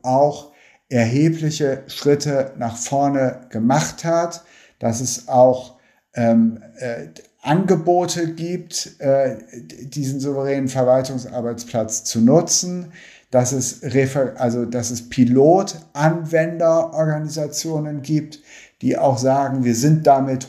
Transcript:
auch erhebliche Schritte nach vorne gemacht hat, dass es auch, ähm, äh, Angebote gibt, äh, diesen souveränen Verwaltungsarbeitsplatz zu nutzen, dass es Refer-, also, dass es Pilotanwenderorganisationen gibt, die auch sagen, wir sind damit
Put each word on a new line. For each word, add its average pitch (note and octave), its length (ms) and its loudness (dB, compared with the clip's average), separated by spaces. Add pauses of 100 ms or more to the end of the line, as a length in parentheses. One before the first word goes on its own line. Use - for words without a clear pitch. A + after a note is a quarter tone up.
auch C#3 520 0 (360)
erhebliche C#3+ 960 0
Schritte C#3+ 720 0
nach A#2 180 -6
vorne C#3 720 -2
gemacht B2+ 560 -2
hat, E3+ 400 -2 (340)
dass A#2 220 -2
es - 280 -8
auch, B2+ 500 4 (360)
ähm, A2+ 440 2 (200)
äh, A#2+ 280 -8 (360)
Angebote E3+ 920 0
gibt, - 640 -10
äh, C3+ 380 0 (480)
diesen C#3 340 -6
souveränen C#3 480 -2
Verwaltungsarbeitsplatz B2 1400 -2
zu - 160 -2
nutzen, F3 720 2 (380)
dass B2 220 2
es C3 300 -4
Refer-, C3 540 0
also, A#2+ 300 -2
dass A#2+ 240 -6
es A2+ 180 -10
Pilotanwenderorganisationen D#3 3000 0
gibt, D3+ 380 -4 (420)
die - 160 0
auch C3+ 200 2
sagen, C3 460 0
wir A#2+ 100 2
sind D3+ 320 2
damit C3+ 420 4